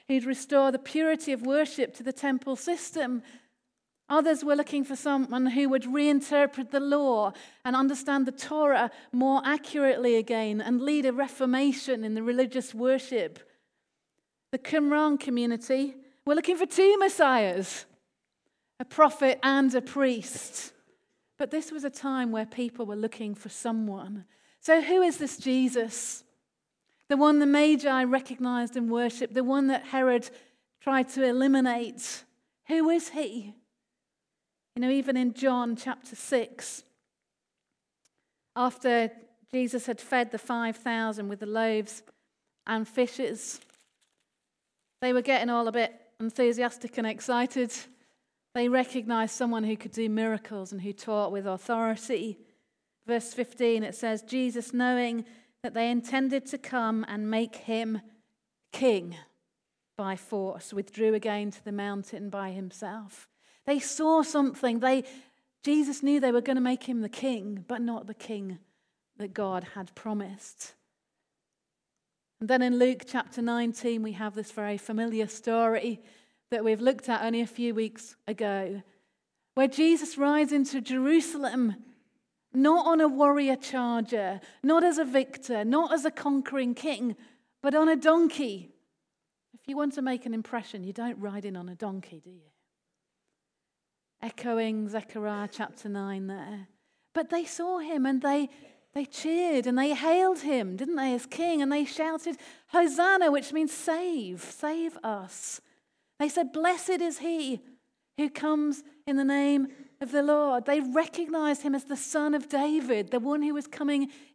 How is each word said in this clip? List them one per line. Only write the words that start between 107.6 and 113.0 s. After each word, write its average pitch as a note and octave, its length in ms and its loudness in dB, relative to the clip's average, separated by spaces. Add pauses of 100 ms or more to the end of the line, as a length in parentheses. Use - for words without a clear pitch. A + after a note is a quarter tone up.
who D4 120 0
comes D4 540 0 (220)
in C#4 120 0
the C#4 60 2
name C#4 440 2 (340)
of B3 100 -6
the C#4+ 120 4
Lord." D4 420 2
They C#4+ 140 2
recognized D4+ 800 0
him C#4 140 0
as C4+ 100 -6
the C#4 120 -6
son D4 360 -2
of D4 160 -4
David, C4+ 640 0